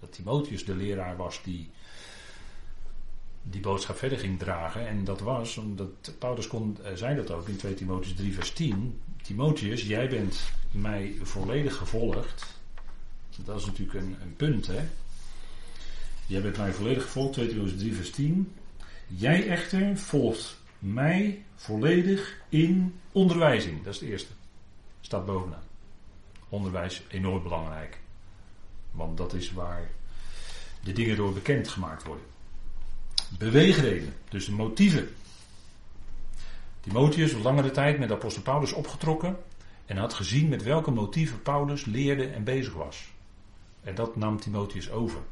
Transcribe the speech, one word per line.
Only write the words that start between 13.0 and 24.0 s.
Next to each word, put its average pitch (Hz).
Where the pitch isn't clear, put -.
Dat 104
is 90
natuurlijk 95
een, 92
een 87
punt, 143
hè. 113
"Jij 95
bent 98
mij 101
volledig 120
gevolgd", 135
twee 120
Timotheus 98
drie 107
vers 90
tien. 170
"Jij 135
echter 196
volgt -
mij 160
volledig 175
in 185
onderwijzing." 151
Dat 101
is -
het 78